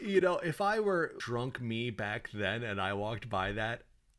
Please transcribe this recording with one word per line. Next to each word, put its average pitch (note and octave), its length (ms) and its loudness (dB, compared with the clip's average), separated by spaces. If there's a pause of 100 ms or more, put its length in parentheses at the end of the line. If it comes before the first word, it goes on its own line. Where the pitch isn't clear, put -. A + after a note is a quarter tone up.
you G3 180 4
know, F3+ 160 6
if - 240 -2
I G#3 180 2
were F#3+ 400 2
drunk A#2+ 420 -2
me A#2 280 0
back G#2+ 440 -4
then G#2 300 0
and G#2 160 -2
I F#2+ 140 0
walked G#2+ 360 -4
by G2+ 240 0
that, A2 280 -2 (380)